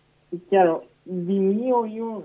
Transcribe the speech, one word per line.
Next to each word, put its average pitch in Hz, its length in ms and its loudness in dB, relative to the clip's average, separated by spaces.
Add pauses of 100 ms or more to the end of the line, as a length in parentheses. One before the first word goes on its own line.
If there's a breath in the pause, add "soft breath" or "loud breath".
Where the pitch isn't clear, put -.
(300)
È 175 60 -10 (120)
chiaro, 180 400 2 (140)
di 180 360 -4
mio 226 480 2
io 220 400 -8